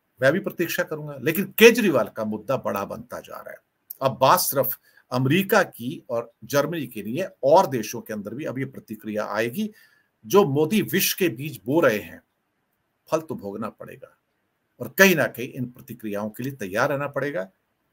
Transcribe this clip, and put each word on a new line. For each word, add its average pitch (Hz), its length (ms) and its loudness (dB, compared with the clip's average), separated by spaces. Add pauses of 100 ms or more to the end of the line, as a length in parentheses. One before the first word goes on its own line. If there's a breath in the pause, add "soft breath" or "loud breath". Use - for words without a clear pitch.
(220)
मैं 135 120 6
भी 185 60 -2
प्रतीक्षा 175 440 -4
करूंगा, 151 380 -10
लेकिन 170 360 -2
केजरीवाल 196 500 8
का 110 180 -8
मुद्दा 107 320 -4
बड़ा 104 280 -4
बनता 95 340 -10
जा - 160 -16
रहा - 160 -16
है। - 60 -18 (440)
अब 127 200 0
बात 147 180 6
सिर्फ - 400 -2 (320 soft breath)
अमेरिका 175 520 2
की 127 460 -10
और 120 240 -6 (100)
जर्मनी 143 440 -2
के 110 160 -12
लिए, 131 240 -6 (160)
और 170 240 6
देशों 117 340 -4
के 113 120 -12
अंदर 104 200 -8
भी 147 120 -10
अब 127 140 -6
ये 135 60 -4
प्रतिक्रिया 107 600 -8
आएगी। 117 480 -4 (520 soft breath)
जो 180 180 6
मोदी 156 380 2
विष 165 320 0
के 180 160 0
बीज 135 360 -10
बो 139 140 2
रहे 120 200 4
हैं, 87 220 -14 (920)
फल 160 100 0
तो 156 140 -10
भोगना 101 340 -10
पड़ेगा - 480 -18 (640)
और 123 180 -12
कहीं 190 180 8
ना 131 120 2
कहीं - 260 -10
इन 123 120 -6
प्रतिक्रियाओं 107 640 -10
के 113 140 -12
लिए 139 100 -8
तैयार 110 360 -2
रहना 143 180 -4
पड़ेगा। 143 420 -6 (440)